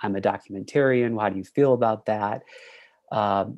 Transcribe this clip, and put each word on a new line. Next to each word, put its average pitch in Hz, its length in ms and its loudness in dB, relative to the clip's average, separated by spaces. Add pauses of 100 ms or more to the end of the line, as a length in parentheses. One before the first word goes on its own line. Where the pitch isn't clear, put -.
I'm 101 120 -4
a 98 60 -4
documentarian. 113 960 0
How 104 100 0
do 95 80 -4
you 95 60 -8
feel 139 300 2
about 113 320 0
that?" 107 380 -2 (680)
Um, 104 460 0